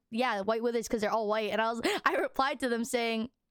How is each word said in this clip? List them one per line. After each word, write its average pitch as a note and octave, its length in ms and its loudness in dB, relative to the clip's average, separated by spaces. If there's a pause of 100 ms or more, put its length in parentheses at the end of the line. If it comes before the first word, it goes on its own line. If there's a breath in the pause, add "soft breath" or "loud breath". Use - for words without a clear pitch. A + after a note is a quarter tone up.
(100)
yeah, A3+ 320 0
White A3 200 0
Withers A#3 240 0
'cause A3+ 140 -2
they're G#3 100 2
all A3 160 0
white." G#3+ 240 0
And G#3 120 0
I A3+ 100 2
was, A#3 100 -4
<laughs> G4 220 0
I D4+ 120 2
replied C#4 440 0
to C4 80 0
them A#3 160 0
saying, A3+ 460 -2 (200)